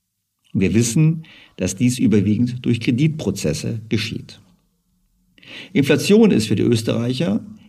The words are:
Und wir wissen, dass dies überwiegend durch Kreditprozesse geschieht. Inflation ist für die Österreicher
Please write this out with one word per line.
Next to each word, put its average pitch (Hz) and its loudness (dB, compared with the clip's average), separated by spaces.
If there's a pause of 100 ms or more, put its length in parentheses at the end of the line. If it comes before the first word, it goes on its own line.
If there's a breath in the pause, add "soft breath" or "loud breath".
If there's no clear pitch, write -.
(540)
Und - 0
wir 90 2
wissen, 156 2 (320 loud breath)
dass 98 -4
dies 123 0
überwiegend 107 0
durch 123 0
Kreditprozesse 151 -2
geschieht. - -6 (1300 loud breath)
Inflation 190 4
ist 110 0
für 113 0
die 113 0
Österreicher 120 -2 (240 loud breath)